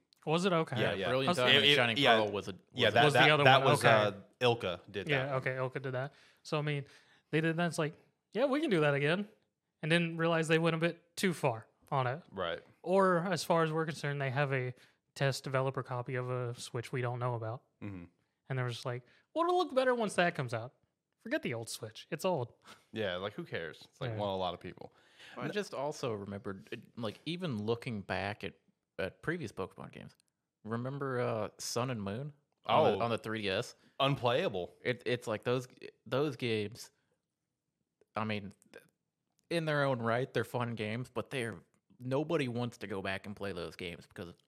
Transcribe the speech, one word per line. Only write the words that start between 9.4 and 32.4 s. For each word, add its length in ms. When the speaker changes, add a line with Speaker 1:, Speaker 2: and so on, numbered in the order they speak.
Speaker 1:
And 100
didn't 280
realize 300
they 100
went 180
a 20
bit 220
too 160
far 340
on 160
it. 140
Speaker 2:
Right. 280
Speaker 1:
Or, 380
as 140
far 180
as 100
we're 140
concerned, 340
they 100
have 220
a 220
test 300
developer 380
copy 340
of 140
a 300
Switch 320
we 80
don't 180
know 160
about. 280
Speaker 2:
Mm-hmm. 220
Speaker 1:
And 80
they 40
were 80
just 140
like, 180
"Well, 120
it'll 100
look 180
better 200
once 220
that 180
comes 180
out. 200
Forget 200
the 120
old 160
Switch. 400
It's 140
old." 280
Speaker 2:
Yeah, 240
like, 180
who 100
cares? 460
It's 100
like, 100
Speaker 1:
Yeah. 80
Speaker 2:
well, 160
a 20
lot 180
of 60
people. 320
Speaker 3:
I 80
Speaker 2:
N- 80
Speaker 3:
just 220
also 380
remembered, 600
it, 80
like, 280
even 400
looking 360
back 440
at, 100
at 240
previous 300
Pokemon 400
games, 240
remember, 560
uh, 280
Sun 320
and 120
Moon 300